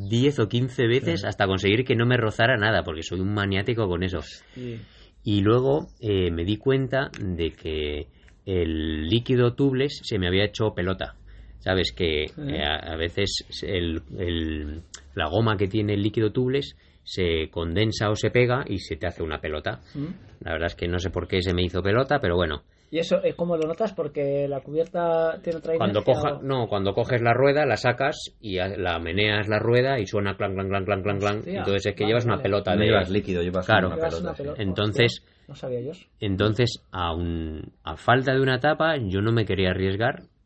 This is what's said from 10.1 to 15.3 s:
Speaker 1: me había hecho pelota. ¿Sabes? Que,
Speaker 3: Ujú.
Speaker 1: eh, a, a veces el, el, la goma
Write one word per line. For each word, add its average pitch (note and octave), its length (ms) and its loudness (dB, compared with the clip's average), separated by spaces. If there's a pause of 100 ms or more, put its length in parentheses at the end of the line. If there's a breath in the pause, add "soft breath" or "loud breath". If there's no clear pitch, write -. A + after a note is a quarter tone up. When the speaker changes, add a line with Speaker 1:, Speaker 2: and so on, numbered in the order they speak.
Speaker 1:
me F2+ 80 2
había F#2+ 180 4
hecho G#2+ 300 -2
pelota. F#2 400 -4 (460 soft breath)
¿Sabes? F#2 300 0
Que, D2+ 360 -2 (100)
Speaker 3:
Ujú. D3+ 120 -8
Speaker 1:
eh, D#2 140 -4
a, D2+ 300 -2
a - 20 -4
veces F2 480 -2 (200)
el, E2+ 380 -2 (160)
el, D#2+ 640 -4 (320)
la D#2+ 160 -2
goma G#2+ 280 2